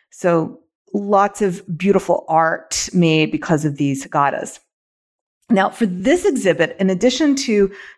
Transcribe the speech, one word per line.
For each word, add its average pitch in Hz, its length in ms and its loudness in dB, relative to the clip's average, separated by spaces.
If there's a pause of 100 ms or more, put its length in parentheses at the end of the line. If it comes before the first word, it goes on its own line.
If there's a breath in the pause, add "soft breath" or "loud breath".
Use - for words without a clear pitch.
(100)
So 170 500 -2 (320)
lots 202 500 0
of 185 200 -2 (140)
beautiful 190 520 0
art 160 640 -2
made 160 380 2
because 156 340 -2
of 143 120 -2
these 139 300 -2
Haggadahs. - 540 -2 (880)
Now, 190 180 2
for - 160 -4
this 196 400 0
exhibit, 190 540 0
in 190 100 2
addition 254 480 2
to 208 340 0 (280 loud breath)